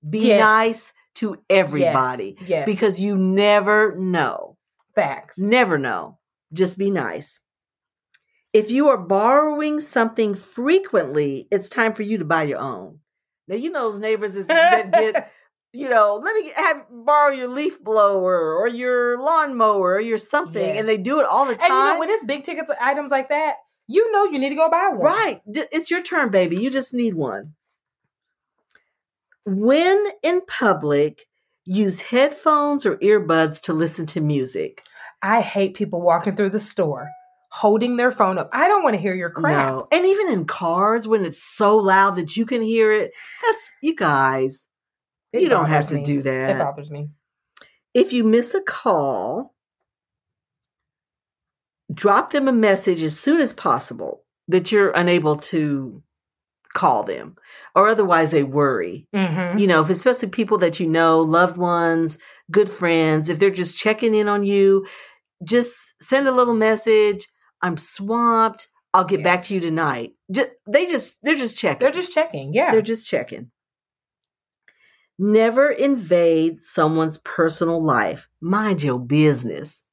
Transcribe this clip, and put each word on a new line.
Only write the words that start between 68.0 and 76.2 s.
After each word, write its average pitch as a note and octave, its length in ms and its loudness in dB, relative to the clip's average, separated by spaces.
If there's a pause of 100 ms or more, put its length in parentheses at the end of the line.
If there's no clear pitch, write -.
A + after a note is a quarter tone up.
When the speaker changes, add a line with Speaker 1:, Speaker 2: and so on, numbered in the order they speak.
Speaker 1:
I'll F#3 120 4
get F3 180 -2
back F3 160 4
Speaker 2:
Yes. F3+ 80 -10
Speaker 1:
to G3+ 80 -6
you F#3+ 60 0
tonight." D3+ 520 -4 (180)
Ju-, G3 160 -2 (200)
they C#4+ 200 2
just, - 360 -4
they're D4+ 120 2
just B3 220 -6
checking. E3+ 220 -2
Speaker 2:
They're C4 120 2
just F4+ 220 -6
checking, D3 400 -4
yeah. D4 180 2
Speaker 1:
They're A3 100 4
just A3 260 -4
checking. - 440 -6 (1700)
Never A3+ 540 4
invade E3+ 920 2